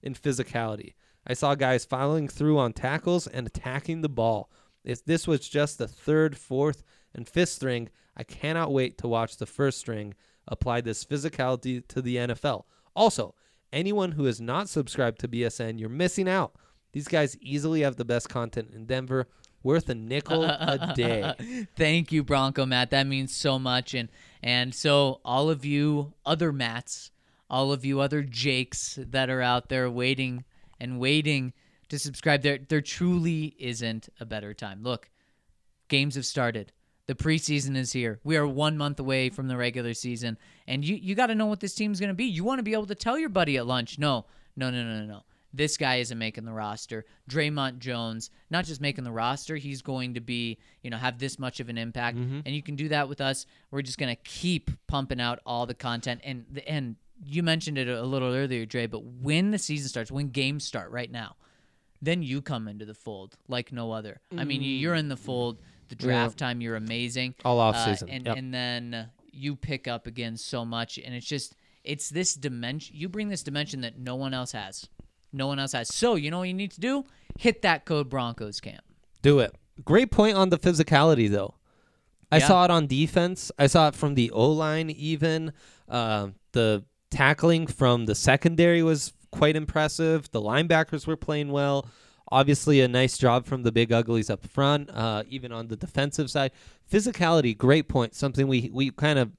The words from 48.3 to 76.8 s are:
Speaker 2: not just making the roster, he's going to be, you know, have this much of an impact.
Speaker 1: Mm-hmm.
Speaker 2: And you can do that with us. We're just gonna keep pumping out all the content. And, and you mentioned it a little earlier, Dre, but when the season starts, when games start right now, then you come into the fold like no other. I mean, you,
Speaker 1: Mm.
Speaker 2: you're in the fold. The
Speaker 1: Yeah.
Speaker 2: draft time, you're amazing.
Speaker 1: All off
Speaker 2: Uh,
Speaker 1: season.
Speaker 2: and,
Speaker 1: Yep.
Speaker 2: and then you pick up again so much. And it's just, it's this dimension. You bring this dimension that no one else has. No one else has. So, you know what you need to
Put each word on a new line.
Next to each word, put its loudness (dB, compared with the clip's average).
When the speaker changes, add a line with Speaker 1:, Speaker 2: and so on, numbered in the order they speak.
Speaker 2:
not -2
just -10
making -4
the -8
roster, -4
he's -10
going -6
to -6
be, -6
you -10
know, -8
have -4
this -8
much -8
of -10
an -8
impact. -4
Speaker 1:
Mm-hmm. -4
Speaker 2:
And -6
you -6
can -10
do -6
that 0
with -8
us. -4
We're -6
just -10
gonna -2
keep -4
pumping -4
out -2
all -4
the -8
content. -6
And, -12
and -4
you -4
mentioned 0
it -2
a -2
little 0
earlier, -2
Dre, -4
but -8
when 0
the 0
season -4
starts, -6
when -4
games -2
start -8
right -8
now, -12
then 0
you -4
come -6
into -12
the -16
fold -14
like -6
no -6
other. -10
I -4
mean, -4
you, -4
Speaker 1:
Mm. -4
Speaker 2:
you're -2
in -2
the -6
fold. -6
The -16
Speaker 1:
Yeah. -8
Speaker 2:
draft 0
time, -4
you're -6
amazing. -4
Speaker 1:
All 4
off 6
Speaker 2:
Uh, 0
Speaker 1:
season. -2
Speaker 2:
and, -10
Speaker 1:
Yep. -2
Speaker 2:
and -8
then -6
you -6
pick -6
up -6
again -8
so -6
much. -8
And -12
it's -12
just, -6
it's -6
this -2
dimension. -6
You -6
bring -6
this -6
dimension -6
that -8
no -8
one -4
else -6
has. -10
No -2
one -2
else -4
has. -4
So, 2
you -2
know -4
what -4
you -4
need -6
to -20